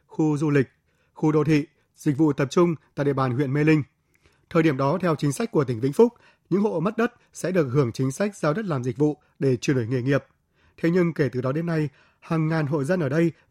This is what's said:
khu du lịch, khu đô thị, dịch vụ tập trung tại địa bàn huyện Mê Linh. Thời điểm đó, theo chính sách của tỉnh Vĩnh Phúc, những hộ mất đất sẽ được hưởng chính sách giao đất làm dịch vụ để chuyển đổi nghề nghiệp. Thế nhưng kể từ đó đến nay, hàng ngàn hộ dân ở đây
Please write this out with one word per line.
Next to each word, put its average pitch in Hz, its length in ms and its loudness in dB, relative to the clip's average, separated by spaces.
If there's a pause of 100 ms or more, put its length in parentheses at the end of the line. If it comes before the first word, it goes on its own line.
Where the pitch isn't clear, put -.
khu 151 300 -2
du 147 140 -2
lịch, 139 160 2 (480)
khu 156 180 0
đô 151 120 2
thị, 151 220 2 (300)
dịch 143 220 -2
vụ 156 140 4
tập 139 180 -2
trung 175 240 2 (200)
tại 143 100 -4
địa 143 80 2
bàn 131 180 0
huyện 131 220 -2
Mê 147 120 0
Linh. 156 180 4 (680)
Thời 170 120 2
điểm 156 140 2
đó, 139 240 0
theo 175 140 0
chính 143 180 -2
sách 233 180 -6
của 156 140 0
tỉnh 117 160 -6
Vĩnh 135 120 -2
Phúc, 233 220 4 (360)
những 196 120 0
hộ 202 180 -2
mất 208 160 -4
đất 233 180 -2 (180)
sẽ - 180 -6
được 170 220 2
hưởng 127 200 2
chính 131 200 -4
sách 208 240 -4
giao 151 180 -2
đất 220 100 -6
làm 139 200 -4
dịch 120 140 -6
vụ 151 180 0 (220)
để 135 180 0
chuyển 139 200 0
đổi 117 100 -2
nghề 123 160 -2
nghiệp. 135 220 0 (580)
Thế 165 80 2
nhưng 170 240 2
kể 143 180 0
từ 123 80 -6
đó 131 120 -2
đến 165 140 -6
nay, 156 220 -2 (320)
hàng 160 280 -2
ngàn 160 180 -2
hộ 143 180 -2
dân 180 160 -2
ở 143 80 -2
đây 165 240 0 (180)